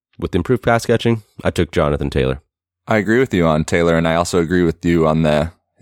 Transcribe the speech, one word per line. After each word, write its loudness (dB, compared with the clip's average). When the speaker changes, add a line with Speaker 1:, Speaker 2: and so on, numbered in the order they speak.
Speaker 1:
with -6
improved -2
pass 0
catching, 0
I -2
took -2
Jonathan 0
Taylor. -2
Speaker 2:
I 0
agree 0
with -2
you 2
on 0
Taylor, 0
and 0
I 0
also -2
agree 0
with -2
you 2
on 2
the, 0